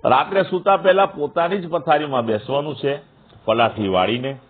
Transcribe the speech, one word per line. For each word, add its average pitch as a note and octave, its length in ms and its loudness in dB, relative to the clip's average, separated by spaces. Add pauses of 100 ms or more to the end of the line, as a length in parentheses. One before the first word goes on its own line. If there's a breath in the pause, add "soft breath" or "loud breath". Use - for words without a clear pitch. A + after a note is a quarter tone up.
રાત્રે D#3 340 2
સૂતા F#3 340 0
પહેલા F#3+ 280 4
પોતાની E3+ 520 -4
જ E3+ 120 -8
પથારીમાં D3+ 560 0
બેસવાનું C3 500 -4
છે, C#3+ 240 -4 (460)
પલાઠી A2 420 2
વાળીને A#2 500 0 (120)